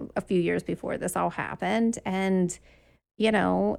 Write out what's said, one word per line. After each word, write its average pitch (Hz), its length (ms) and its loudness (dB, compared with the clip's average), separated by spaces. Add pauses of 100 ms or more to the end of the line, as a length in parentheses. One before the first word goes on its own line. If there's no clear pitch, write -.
(160)
a - 40 -2
few 190 200 0
years 175 220 0
before - 360 -6
this 185 180 -4
all 175 140 0
happened. 220 760 -2
And, 190 520 2 (600)
you 220 140 4
know, 185 460 2